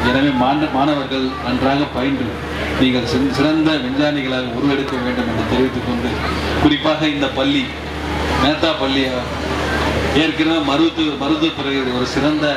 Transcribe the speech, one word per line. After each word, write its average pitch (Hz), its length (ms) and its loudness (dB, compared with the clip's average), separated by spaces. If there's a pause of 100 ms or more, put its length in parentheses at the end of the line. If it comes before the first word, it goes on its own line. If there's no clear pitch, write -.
எனவே 135 200 4
மாண-, 139 440 2
மாணவர்கள் 131 540 0 (180)
நன்றாக 131 360 0 (140)
பயின்று 127 320 0 (520)
நீங்கள் 127 280 2 (240)
சிறந்த 156 400 2
விஞ்ஞானிகளாக 131 840 -2
உருவெடுக்க 139 400 0
வேண்டும் 123 340 -2
என்று 113 200 -2
தெரிவித்துக் 123 380 0
கொண்டு, 120 220 -2 (540)
குறிப்பாக - 440 2
இந்த 143 200 0
பள்ளி, 139 360 0 (800)
மேத்தா 311 360 2
பள்ளி 269 240 0 (1120)
ஏற்கனவே 156 440 2
மருத்துவ-, 151 600 2
மருத்துவத்துறையில் 139 760 0
ஒரு 123 100 0
சிறந்த 151 400 0 (120)